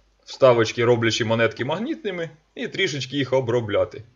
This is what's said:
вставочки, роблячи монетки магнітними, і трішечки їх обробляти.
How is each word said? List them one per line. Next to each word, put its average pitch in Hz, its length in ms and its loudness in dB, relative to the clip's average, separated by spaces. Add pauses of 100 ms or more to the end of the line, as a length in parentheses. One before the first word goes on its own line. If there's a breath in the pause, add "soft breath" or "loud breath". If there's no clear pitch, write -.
(260)
вставочки, 120 600 4
роблячи 113 400 2
монетки 113 400 0
магнітними, 180 640 -6 (260)
і 233 120 -6
трішечки 143 500 -4
їх 135 160 -2
обробляти. 113 680 0 (120)